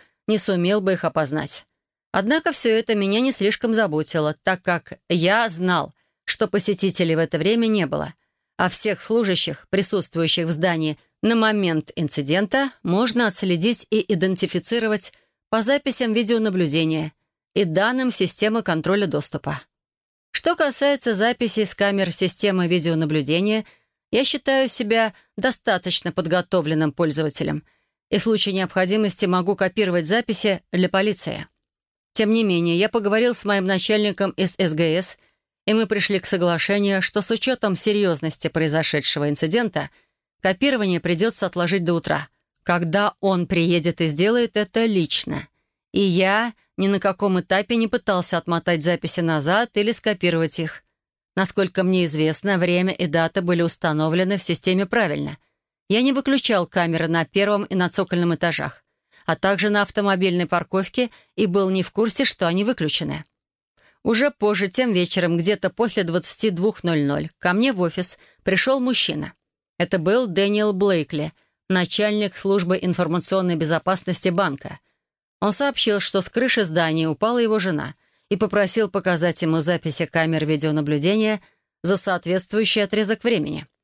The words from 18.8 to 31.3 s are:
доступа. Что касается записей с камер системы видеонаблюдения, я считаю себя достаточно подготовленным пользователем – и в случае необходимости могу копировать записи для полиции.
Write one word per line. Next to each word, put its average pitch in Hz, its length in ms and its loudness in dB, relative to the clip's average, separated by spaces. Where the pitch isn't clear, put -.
доступа. 147 540 -4
Что 339 240 0
касается 285 560 2
записей 220 540 0
с - 80 -2
камер 196 380 0
системы 185 560 0
видеонаблюдения, 165 960 0
я 262 140 2
считаю 269 440 0
себя 226 460 0
достаточно 185 760 -2
подготовленным 160 800 0
пользователем – 156 720 -2
и 208 80 0
в - 40 0
случае 208 340 0
необходимости 190 680 0
могу 185 280 0
копировать 185 520 0
записи 214 560 0
для 180 160 2
полиции. 196 580 -2